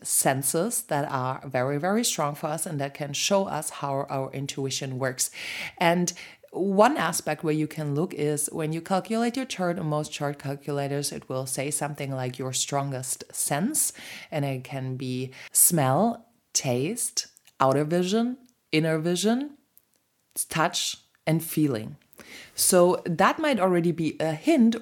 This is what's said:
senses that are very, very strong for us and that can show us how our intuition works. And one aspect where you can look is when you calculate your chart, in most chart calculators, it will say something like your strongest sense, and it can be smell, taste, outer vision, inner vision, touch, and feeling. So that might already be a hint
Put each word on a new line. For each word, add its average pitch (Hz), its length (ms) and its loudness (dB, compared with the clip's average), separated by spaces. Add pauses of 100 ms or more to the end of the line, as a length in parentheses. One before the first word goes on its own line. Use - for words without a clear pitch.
senses 160 760 0
that 151 280 -2
are 131 360 -2
very, 135 320 0
very 202 260 0
strong 147 300 -2
for 156 140 -6
us 156 180 -4
and 151 140 -4
that 143 140 -4
can 143 180 -8
show 196 340 2
us 151 240 -6
how 139 400 -4
our 135 220 -2
intuition 135 640 -4
works. 127 320 -2 (480)
And 175 340 4 (380)
one 202 460 4
aspect 165 460 -2
where 156 120 2
you 151 120 0
can 151 280 -4
look 175 200 0
is 147 380 0
when 160 200 -4
you 165 80 -4
calculate 220 560 -2
your 262 100 -2
chart, 175 320 -2
in 160 80 -4
most 151 260 -2
chart 143 260 -4
calculators, 143 720 -4
it 151 180 -10
will 131 180 -4
say 139 240 -4
something 147 440 -4
like 127 240 -4
your 131 140 -6
strongest 139 720 -2 (100)
sense, 196 580 0 (380)
and 143 140 -2
it 131 180 -4
can 131 340 -6
be 127 360 -4 (180)
smell, 165 760 4 (260)
taste, 143 720 -2 (320)
outer 135 240 4
vision, 190 540 0 (340)
inner 160 280 2
vision, 202 580 0 (920)
touch, - 500 -2 (280)
and 160 160 2
feeling. 143 540 -2 (580)
So 180 500 6
that 190 340 4
might 294 200 2
already 175 320 4
be 160 300 -2
a 160 120 0
hint 233 500 6